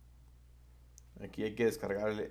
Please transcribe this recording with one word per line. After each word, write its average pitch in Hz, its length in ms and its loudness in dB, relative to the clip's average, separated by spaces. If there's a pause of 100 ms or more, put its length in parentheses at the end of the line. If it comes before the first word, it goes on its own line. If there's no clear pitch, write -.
(1200)
Aquí 101 220 -6
hay 107 100 0
que 117 120 4
descargar 101 460 2
el, 107 80 -2 (120)